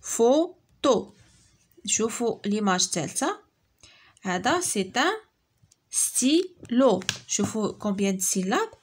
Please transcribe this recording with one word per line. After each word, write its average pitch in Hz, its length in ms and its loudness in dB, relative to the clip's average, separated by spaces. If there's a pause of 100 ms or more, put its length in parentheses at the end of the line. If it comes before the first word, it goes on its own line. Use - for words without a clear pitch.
فوتو. - 1120 0 (720)
نشوفو 220 600 -2
ليماج 202 360 0
الثالثة. 262 580 -4 (800)
هذا 196 380 -2
سي 196 360 -2
ان 247 60 0 (880)
ستيلو. 254 1120 2 (240)
شوفوا - 460 -2
كومبيان 196 440 -2
دو 190 60 -6
سيلاب. 214 480 -2 (120)